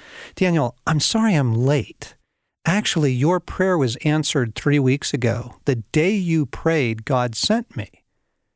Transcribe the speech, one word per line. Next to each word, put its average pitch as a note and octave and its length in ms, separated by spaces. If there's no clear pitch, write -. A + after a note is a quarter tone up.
"Daniel, E3 420
I'm D#3 120
sorry A3 360
I'm B2+ 180
late. B2+ 640
Actually, E3 480
your D3+ 260
prayer F#3 380
was B2+ 260
answered D3 500
three D3 240
weeks C3+ 360
ago. A#2 500
The C3 140
day D#3 340
you E3 340
prayed, A#2+ 600
God B2 280
sent - 420
me. - 280